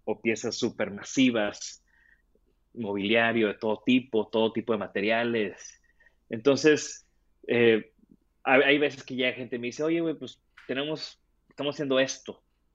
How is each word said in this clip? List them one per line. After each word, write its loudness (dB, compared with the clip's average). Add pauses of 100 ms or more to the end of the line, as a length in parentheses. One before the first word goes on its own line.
o -6
piezas -4
supermasivas, -2 (920)
mobiliario 0
de -4
todo -4
tipo, 2
todo 2
tipo -4
de 0
materiales. -4 (480)
Entonces, 2 (400)
eh, 2 (500)
hay, 6
hay 4
veces -2
que -12
ya 0
gente -8
me -6
dice, -8
"Oye, 0
güey, -2
pues, -14 (260)
tenemos, -8 (300)
estamos -6
haciendo 0
esto. -4 (320)